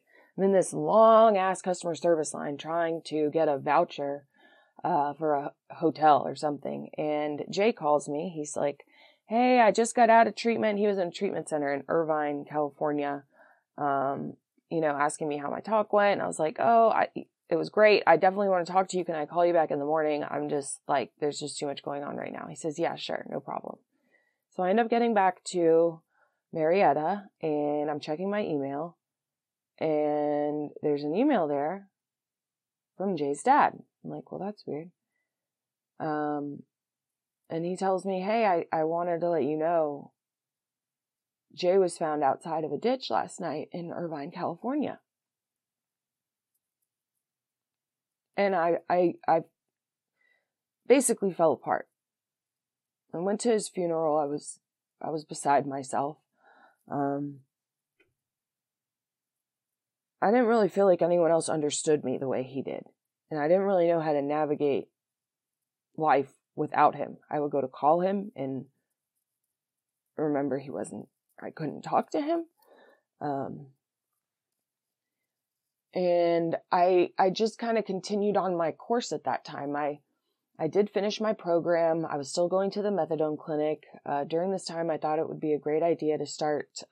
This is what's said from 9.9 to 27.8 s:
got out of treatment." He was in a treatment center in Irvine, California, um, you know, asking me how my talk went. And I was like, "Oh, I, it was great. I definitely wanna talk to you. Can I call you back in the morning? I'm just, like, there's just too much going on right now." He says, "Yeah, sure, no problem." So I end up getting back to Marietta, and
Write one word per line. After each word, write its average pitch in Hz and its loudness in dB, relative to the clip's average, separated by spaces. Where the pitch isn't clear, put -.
got 233 6
out 226 8
of 208 -6
treatment." 220 0
He 208 2
was 196 0
in 175 -2
a - -14
treatment 175 -6
center 143 -2
in 139 -6
Irvine, 151 -2
California, 147 -4
um, 139 -2
you 165 -2
know, 147 0
asking 151 -2
me 147 -4
how 143 -6
my - -6
talk 208 -2
went. 202 4
And - -2
I - -2
was - -6
like, 160 -2
"Oh, 226 6
I, - 2
it 170 0
was 160 -2
great. 208 6
I 165 8
definitely 190 2
wanna 180 2
talk 185 2
to 185 -4
you. 175 -2
Can 165 -4
I 151 -4
call 170 2
you 175 4
back 160 2
in 151 -2
the 143 -4
morning? 151 0
I'm 147 -6
just, 147 -4
like, 135 -2
there's 147 -4
just 143 -10
too 151 -6
much 143 -8
going 143 -8
on 143 -8
right - -8
now." - -12
He 156 -14
says, 156 -8
"Yeah, 165 -2
sure, - -8
no 151 -6
problem." - -10
So 185 -2
I 180 0
end 214 2
up 226 2
getting 233 2
back 190 2
to 165 4
Marietta, 165 2
and 147 -2